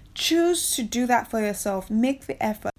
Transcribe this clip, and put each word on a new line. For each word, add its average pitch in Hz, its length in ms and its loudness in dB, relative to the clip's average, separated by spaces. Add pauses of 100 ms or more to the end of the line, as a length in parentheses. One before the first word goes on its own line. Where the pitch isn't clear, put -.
(160)
choose 339 600 2
to 254 80 -2
do 240 240 -2
that 233 220 2
for 226 100 -2
yourself. 202 500 -2
Make 247 360 0
the - 180 -8
effort. 214 360 -2